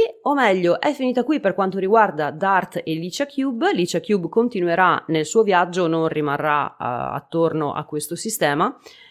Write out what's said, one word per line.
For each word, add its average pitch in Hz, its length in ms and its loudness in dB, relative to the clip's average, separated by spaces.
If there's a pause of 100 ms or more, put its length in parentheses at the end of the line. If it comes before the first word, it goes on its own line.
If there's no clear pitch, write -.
(220)
o 269 100 0
meglio, 190 480 2
è 285 140 0
finita 254 280 0
qui 285 160 0
per 190 140 0
quanto 190 260 -2
riguarda 185 520 2
dart 180 520 -2
e 160 120 -4
Licia 175 320 -4
Cube. 277 480 -2
Licia 175 260 -2
Cube 175 300 -2
continuerà 180 760 2
nel 156 180 0
suo 226 160 2
viaggio, 180 440 2
non 160 220 0
rimarrà, 147 640 0
eh, - 80 -18
attorno 143 960 -2
a 147 100 -6
questo 151 320 -8
sistema, 170 580 -2 (360)